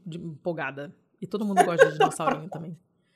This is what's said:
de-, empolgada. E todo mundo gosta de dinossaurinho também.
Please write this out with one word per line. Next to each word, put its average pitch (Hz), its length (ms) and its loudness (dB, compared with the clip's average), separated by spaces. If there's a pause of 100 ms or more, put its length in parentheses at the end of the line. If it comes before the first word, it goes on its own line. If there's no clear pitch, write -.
de-, 170 120 -10
empolgada. 156 760 -8 (260)
E 190 60 -10
todo 208 180 -4
mundo 202 200 4
gosta 170 260 6
de - 40 -6
dinossaurinho 156 540 0
também. 165 300 -12 (380)